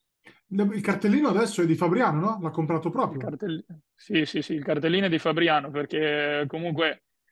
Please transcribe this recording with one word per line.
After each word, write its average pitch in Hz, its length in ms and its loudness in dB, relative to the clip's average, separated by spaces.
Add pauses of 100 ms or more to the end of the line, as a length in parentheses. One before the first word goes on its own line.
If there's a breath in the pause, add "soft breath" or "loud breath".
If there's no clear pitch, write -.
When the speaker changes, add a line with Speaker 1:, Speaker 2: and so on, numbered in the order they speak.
(480 loud breath)
Speaker 1:
Il 202 320 0
cartellino 214 480 2
adesso 185 340 2
è 165 40 2
di 160 80 4
Fabriano, 175 460 2
no? 208 200 0
L'ha 160 100 -4
comprato 160 380 -2
proprio. 175 320 -4
Speaker 2:
Il 220 60 -6
cartell-, 160 380 -6 (280)
sì, 165 320 -2
sì, 147 180 -4
sì, - 120 -6
il 147 80 -4
cartellino 160 440 0
è - 20 2
di 165 100 2
Fabriano, 156 540 2
perché 147 720 0
comunque, 160 560 -2 (300)